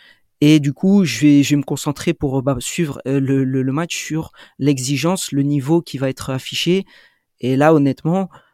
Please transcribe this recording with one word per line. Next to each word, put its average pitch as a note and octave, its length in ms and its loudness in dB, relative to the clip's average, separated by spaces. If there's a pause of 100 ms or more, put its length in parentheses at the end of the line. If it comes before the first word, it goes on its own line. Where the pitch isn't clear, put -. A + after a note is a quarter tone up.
(400)
Et D3+ 200 6
du C#3+ 120 0
coup, F#3+ 320 2
je A#2 160 -4
vais, C#3+ 220 6
je C3+ 80 -2
vais D3 60 4
me C#3+ 80 -2
concentrer D3 500 -4
pour, C3+ 280 -4
bah, C3+ 180 -2
suivre, D3 480 -6
euh, C#3 100 0
le, C3+ 240 0
le, C3 200 -2
le C3 100 -2
match E3 240 -4
sur - 340 -8 (300)
l'exigence, C#3 720 0
le C#3 100 0
niveau C#3+ 400 0
qui - 160 -12
va C3+ 100 -2
être - 220 -8
affiché. E3 540 -2 (560)
Et C3 160 0
là, D3+ 180 4
honnêtement, D#3+ 540 0 (260)